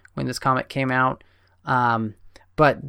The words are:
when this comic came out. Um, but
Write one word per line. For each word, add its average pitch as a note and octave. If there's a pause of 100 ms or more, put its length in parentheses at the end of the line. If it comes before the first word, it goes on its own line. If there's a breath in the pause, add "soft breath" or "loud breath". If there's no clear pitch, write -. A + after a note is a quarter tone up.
(140 soft breath)
when C3+
this B2+
comic C3
came C3
out. C3 (420 soft breath)
Um, A#2 (400 soft breath)
but D3+